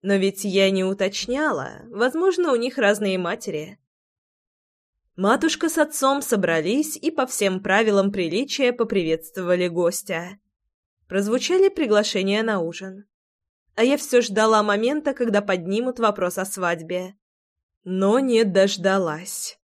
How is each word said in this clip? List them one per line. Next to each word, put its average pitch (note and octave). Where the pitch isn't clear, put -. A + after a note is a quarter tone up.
Но G3
ведь F#3+
я G3
не F#3+
уточняла, G3
возможно, E4
у A#3+
них B3
разные G#3
матери. F3
Матушка D4
с D#4+
отцом C#4+
собрались G3+
и D#4
по C4+
всем G3
правилам G3+
приличия G3+
поприветствовали F3+
гостя. F3
Прозвучали B3
приглашения G#3
на A3
ужин. F#3+
А A3
я C#4
все -
ждала A3
момента, A#3+
когда A3
поднимут G#3
вопрос G#3
о F#3+
свадьбе. F3+
Но F#3+
не A#3+
дождалась. F#3+